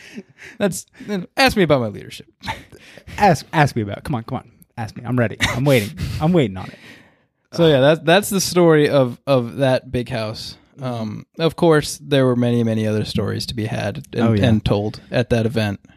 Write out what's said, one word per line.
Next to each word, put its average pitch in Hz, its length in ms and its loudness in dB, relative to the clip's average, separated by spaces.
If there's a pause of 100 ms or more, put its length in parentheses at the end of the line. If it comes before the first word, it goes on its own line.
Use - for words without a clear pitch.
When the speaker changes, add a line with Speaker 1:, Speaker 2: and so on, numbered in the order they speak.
(560)
Speaker 1:
that's, - 300 -2 (500)
ask 262 180 2
me 208 80 2
about 147 200 4
my 110 60 -4
leadership. - 380 -14 (920)
Speaker 2:
Ask, 196 340 4
ask 151 240 2
me 117 60 -2
about 101 160 -6
it. - 60 -18
Come - 100 -4
on, 113 100 -4
come - 140 -8
on. - 120 -14 (280)
Ask 113 180 -10
me. - 80 -14
I'm 120 140 -2
ready. 113 220 0
I'm 123 260 -2
waiting. 123 240 4 (180)
Speaker 1:
<laughs> - 140 -6
Speaker 2:
I'm 165 100 2
waiting 120 240 2
on 92 120 -12
it. - 100 -20 (760)
Speaker 1:
So 170 140 2
yeah, 147 140 4
that's, 156 200 4
that's 170 300 2
the 196 100 0
story 165 480 4
of, 127 380 0
of 123 300 0
that 131 360 0
big 123 160 -4
house. 110 480 -8 (240)
Um, 113 460 -8 (120)
of 165 180 -2
course, 156 460 2
there 139 220 2
were 127 120 2
many, 120 280 2
many 110 220 0
other 107 180 0
stories 104 420 -4
to - 80 -10
be 110 120 -4
had 110 480 -6
and, 117 80 -2
Speaker 2:
Oh, 117 100 2
yeah. 104 140 2
Speaker 1:
and 110 180 2
told 104 460 -2
at 127 200 -2
that 113 140 2
event. 110 360 -2 (160)